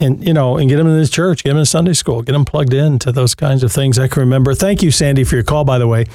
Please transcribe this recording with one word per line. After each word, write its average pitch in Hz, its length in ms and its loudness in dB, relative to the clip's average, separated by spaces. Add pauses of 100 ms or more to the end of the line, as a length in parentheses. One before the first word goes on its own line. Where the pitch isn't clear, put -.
and, 135 240 -2
you 170 80 0
know, 135 240 0
and 139 120 2
get 147 80 2
them 160 100 2
in 156 100 2
this 151 120 2
church, 170 340 -2
get 139 80 -2
them 147 60 0
in 156 80 2
Sunday 165 280 0
school, 117 280 -4
get 123 120 -4
them 143 120 2
plugged 139 280 0
in 139 260 2
to 127 140 -4
those 127 220 0
kinds 135 280 0
of 117 80 0
things. 135 260 0
I 131 120 2
can 143 120 -2
remember. 131 320 2
Thank 190 300 0
you, 156 80 4
Sandy, 139 340 0
for 131 100 0
your 117 100 0
call, 151 180 0
by 135 140 0
the 120 100 0
way. 113 280 0